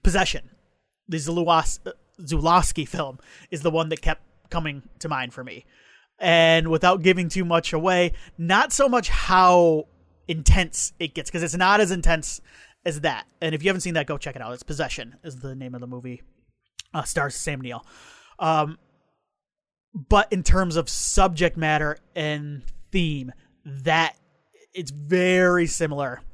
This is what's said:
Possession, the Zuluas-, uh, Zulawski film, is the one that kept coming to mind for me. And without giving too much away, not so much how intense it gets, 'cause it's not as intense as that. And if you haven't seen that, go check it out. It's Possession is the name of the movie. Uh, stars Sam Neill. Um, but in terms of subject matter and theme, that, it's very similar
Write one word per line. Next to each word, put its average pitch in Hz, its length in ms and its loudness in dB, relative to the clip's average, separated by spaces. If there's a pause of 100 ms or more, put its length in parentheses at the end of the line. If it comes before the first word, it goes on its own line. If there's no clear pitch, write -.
Possession, 180 480 0 (580)
the 160 100 -4
Zuluas-, 165 680 0
uh, 190 60 -12 (280)
Zulawski 160 640 2
film, 139 320 -8 (320)
is 151 120 -8
the 165 80 2
one 160 200 -2
that 160 120 -6
kept - 200 -2 (280)
coming 151 320 -6 (160)
to 156 100 -10
mind 127 240 -6
for 127 120 -14
me. 113 200 -18 (540)
And 165 500 4
without 180 340 2
giving 180 260 2
too 185 160 -4
much 170 280 0
away, 180 400 2 (240)
not 190 360 2
so 277 160 2
much 240 200 0
how 180 800 4 (400)
intense - 680 2
it 160 160 -8
gets, - 160 -8
'cause 165 120 -4
it's 165 140 -4
not 190 240 4
as 190 100 2
intense 165 500 0 (440)
as 151 160 -6
that. 139 260 -4 (140)
And 160 140 -4
if 151 80 -6
you 185 60 0
haven't 185 120 -2
seen 175 140 -6
that, 147 120 -2
go 143 120 -6
check 135 180 -12
it 127 60 -14
out. 113 100 -10
It's 123 100 -16
Possession 131 600 -8
is 139 120 -14
the 131 180 -12
name 127 200 -14
of 123 60 -14
the 123 60 -14
movie. 123 360 -14 (720)
Uh, 156 100 -6
stars 143 300 -4
Sam 143 260 -8
Neill. 120 240 -12 (540)
Um, 156 400 0 (1160)
but 196 380 2
in 185 100 -2
terms 180 340 4
of 165 120 -2
subject 175 680 0
matter 151 420 0 (160)
and 147 480 -6 (280)
theme, 147 420 -2 (320)
that, 156 520 -2 (580)
it's 160 160 -10
very 180 760 2
similar 143 560 -4 (120)